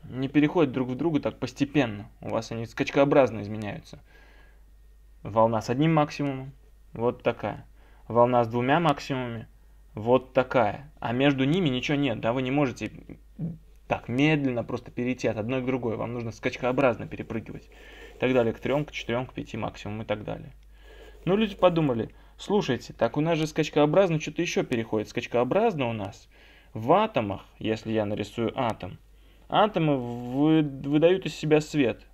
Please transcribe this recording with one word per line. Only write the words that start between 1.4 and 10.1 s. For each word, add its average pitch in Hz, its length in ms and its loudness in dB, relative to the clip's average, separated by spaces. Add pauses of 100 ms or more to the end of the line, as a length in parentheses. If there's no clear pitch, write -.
У 117 80 -10
вас 110 240 -4
они 113 120 -6
скачкообразно 131 760 2
изменяются. 107 560 -10 (1300)
Волна 113 360 2
с - 80 -10
одним 143 260 2
максимумом — 139 580 -2 (400)
вот 120 320 -2
такая. 110 420 -2 (400)
Волна 120 380 4
с 113 40 -4
двумя 123 300 2
максимумами — 131 680 -2 (460)
вот 120 380 2